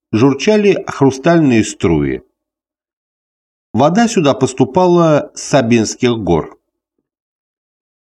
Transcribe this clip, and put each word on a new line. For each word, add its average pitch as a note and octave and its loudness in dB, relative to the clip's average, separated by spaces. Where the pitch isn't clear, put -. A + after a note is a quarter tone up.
журчали E3+ 2
хрустальные C3+ 0
струи. D2 -2
Вода F3 2
сюда D3 -2
поступала E3 0
с - -16
Сабинских A#2 -2
гор. F2 -4